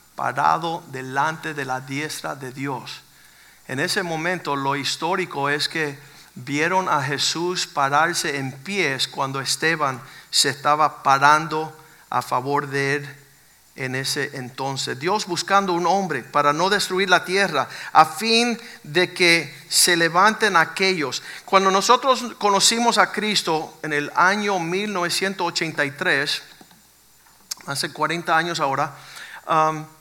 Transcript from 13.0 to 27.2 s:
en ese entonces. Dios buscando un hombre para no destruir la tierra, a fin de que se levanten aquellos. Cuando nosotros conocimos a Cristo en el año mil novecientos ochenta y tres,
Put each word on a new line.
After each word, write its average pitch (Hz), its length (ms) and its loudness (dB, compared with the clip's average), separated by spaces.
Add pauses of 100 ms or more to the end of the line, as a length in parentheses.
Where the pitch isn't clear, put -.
en 131 180 -6
ese 135 380 -4
entonces. 131 680 -6
Dios 190 280 -2
buscando 190 440 0
un 175 160 0
hombre 170 360 0
para 147 280 2
no 170 180 0
destruir 190 400 0
la 170 140 6
tierra, 180 460 0 (240)
a 151 100 10
fin 226 560 2 (240)
de 170 300 0
que 170 560 2
se - 260 4
levanten 185 600 4
aquellos. 160 680 0 (220)
Cuando 190 260 4
nosotros 240 500 4 (160)
conocimos 220 600 2
a 185 160 4
Cristo 180 680 -2
en 156 120 -4
el 147 200 -2
año 202 460 2
mil 185 320 -4
novecientos 190 560 -2
ochenta 160 380 -2
y 139 60 -4
tres, 151 520 -2 (1200)